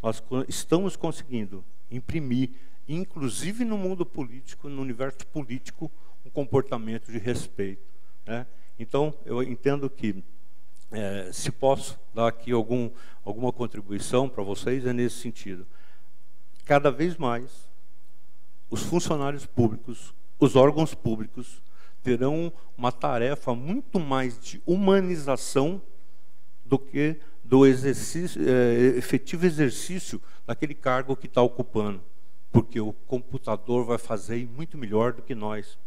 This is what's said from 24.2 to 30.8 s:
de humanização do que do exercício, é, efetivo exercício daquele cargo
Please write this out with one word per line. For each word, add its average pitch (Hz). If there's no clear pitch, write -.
de -
humanização 180
do 131
que 151
do 135
exercício, 131
é, 123
efetivo 135
exercício 151
daquele 117
cargo 131